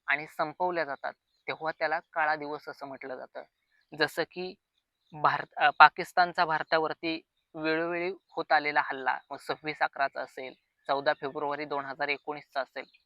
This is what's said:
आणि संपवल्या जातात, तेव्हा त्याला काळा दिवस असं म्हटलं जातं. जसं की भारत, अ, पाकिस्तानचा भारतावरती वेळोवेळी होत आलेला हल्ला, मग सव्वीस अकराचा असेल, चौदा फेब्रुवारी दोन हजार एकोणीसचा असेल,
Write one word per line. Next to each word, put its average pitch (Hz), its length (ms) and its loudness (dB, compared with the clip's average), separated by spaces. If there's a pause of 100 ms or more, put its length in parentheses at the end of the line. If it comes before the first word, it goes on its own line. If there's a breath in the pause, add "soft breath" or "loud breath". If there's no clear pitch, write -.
आणि 147 200 -2
संपवल्या 170 580 -2
जातात, 139 280 -6 (360)
तेव्हा 160 300 -4
त्याला 160 220 0 (120)
काळा 156 240 0
दिवस 147 320 -8
असं 143 180 -14
म्हटलं 135 300 -12
जातं. 131 260 -14 (560)
जसं 156 240 0
की 185 320 -8 (580)
भारत, 147 340 0 (100)
अ, 151 220 4
पाकिस्तानचा 175 680 6
भारतावरती 160 760 0 (340)
वेळोवेळी 170 580 -2 (180)
होत - 220 -4
आलेला 147 320 4
हल्ला, 135 340 -4 (120)
मग 139 60 -10
सव्वीस 147 440 -6
अकराचा 139 400 -2
असेल, 131 340 -12 (320)
चौदा 139 260 0
फेब्रुवारी 147 520 -6
दोन 143 200 -6
हजार 139 240 -4
एकोणीसचा 143 520 -6
असेल, 127 240 -10 (220)